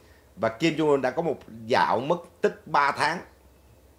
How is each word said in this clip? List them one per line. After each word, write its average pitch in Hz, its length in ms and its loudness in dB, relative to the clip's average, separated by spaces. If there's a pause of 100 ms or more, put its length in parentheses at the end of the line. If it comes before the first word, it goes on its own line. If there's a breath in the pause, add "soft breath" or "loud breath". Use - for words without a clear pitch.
(360 soft breath)
Và 110 120 0
Kim 160 280 -2
Jong-un 143 240 2
đã 127 100 0
có 160 120 -4
một 156 140 -2 (300)
dạo 101 340 2
mất 151 180 -2 (220)
tích - 260 -2
ba 143 260 2
tháng. 151 260 0 (800)